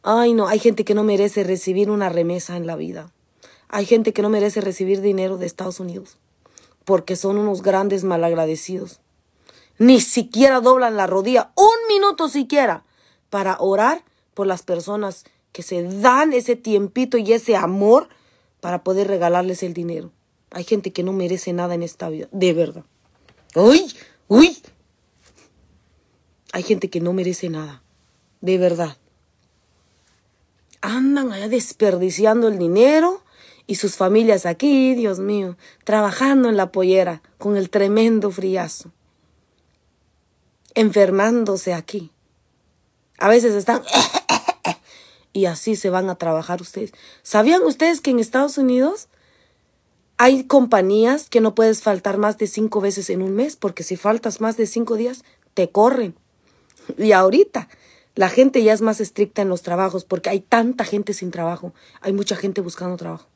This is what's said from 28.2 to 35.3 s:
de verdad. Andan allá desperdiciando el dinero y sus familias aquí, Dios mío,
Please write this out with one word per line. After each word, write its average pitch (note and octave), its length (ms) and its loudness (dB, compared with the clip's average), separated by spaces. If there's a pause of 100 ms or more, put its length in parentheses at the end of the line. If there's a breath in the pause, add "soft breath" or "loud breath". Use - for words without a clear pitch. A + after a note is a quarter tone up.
de F#3 180 0
verdad. E3+ 380 0 (1800)
Andan C4 520 -2
allá G3+ 160 -8
desperdiciando G#3+ 1000 0
el G#3 100 -2
dinero C#4+ 640 4 (440 soft breath)
y G3 100 -4
sus G3 200 -4
familias G#3 500 2
aquí, C4 480 2
Dios G#3 260 -2
mío, G3 360 -4 (280 soft breath)